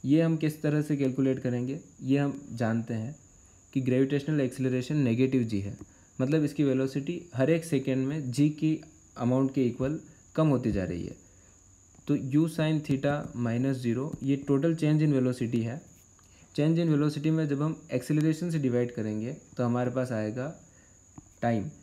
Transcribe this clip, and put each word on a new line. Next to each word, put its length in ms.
ये 180
हम 140
किस 260
तरह 200
से 140
कैलकुलेट 420
करेंगे। 420
ये 160
हम 220
जानते 420
हैं 200
कि 80
ग्रेविटेशनल 600
एक्सेलरेशन 580
नेगेटिव 440
जी 180
है, 160
मतलब 260
इसकी 200
वेलोसिटी 560
हर 160
एक 140
सेकेंड 420
में 240
जी 200
की 280
अमाउंट 380
के 120
इक्वल 320
कम 120
होती 240
जा 120
रही 200
है। 160
तो 80
u 200
sine 360
theta 260
minus 440
zero 260
ये 140
total 240
change 280
in 120
velocity 500
है। 160
Change 240
in 160
velocity 360
में 180
जब 140
हम 140
एक्सेलरेशन 580
से 80
डिवाइड 360
करेंगे 420
तो 80
हमारे 260
पास 220
आएगा 420
टाइम 260